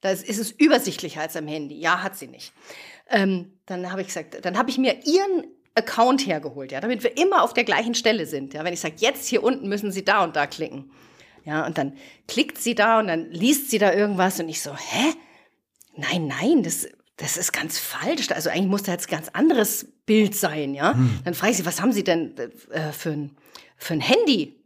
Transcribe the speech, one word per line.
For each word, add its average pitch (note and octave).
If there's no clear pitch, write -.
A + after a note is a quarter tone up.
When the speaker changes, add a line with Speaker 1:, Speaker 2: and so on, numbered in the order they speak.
Speaker 1:
Da G3
ist, F#3+
ist G#3+
es A3
übersichtlicher -
als D#3+
am D3+
Handy. D3+
Ja, F3
hat F#3+
sie C3
nicht. -
Ähm, G3
dann F3+
habe F#3+
ich F#3
gesagt, -
dann F#3
habe B3+
ich -
mir B3+
ihren F#4
Account B3
hergeholt, C#3+
ja, C3+
damit A#3
wir A#3+
immer F4+
auf -
der A#3+
gleichen A3
Stelle G#3+
sind. C#3
Ja, D3+
wenn F3
ich E3+
sage, D#3+
jetzt A#3+
hier A3+
unten C4
müssen G3+
Sie F#3+
da G3
und D#3+
da D3
klicken. C#3
Ja, D#3
und D#3
dann C#3
klickt -
sie A#3
da A3
und G#3+
dann E3
liest A3+
sie A3
da F#3+
irgendwas G3
und E3
ich D#3
so, C#3+
hä? C#4+
Nein, D#3+
nein, F#3+
das, -
das D#3
ist F3
ganz -
falsch. C4
Also D#3+
eigentlich F#3+
muss G3+
da G3
jetzt F3
ein -
ganz D#3
anderes B3+
Bild G#3+
sein, D3+
ja? D#3+
Speaker 2:
Hm. A#2+
Speaker 1:
Dann F3
frage G3
ich G#3
sie, F3+
was E3+
haben A#3+
Sie G3+
denn, E3
äh, D#3
für D#3+
ein, D3
für -
ein D3+
Handy? B3+